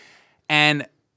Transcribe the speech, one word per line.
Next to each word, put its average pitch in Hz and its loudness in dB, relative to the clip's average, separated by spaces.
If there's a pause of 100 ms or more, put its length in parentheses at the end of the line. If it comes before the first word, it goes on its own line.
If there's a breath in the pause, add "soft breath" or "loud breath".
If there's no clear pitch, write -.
(480 soft breath)
And, 151 0 (300)